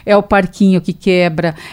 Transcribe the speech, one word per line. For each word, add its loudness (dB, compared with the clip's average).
é 4
o 2
parquinho 0
que -6
quebra, -2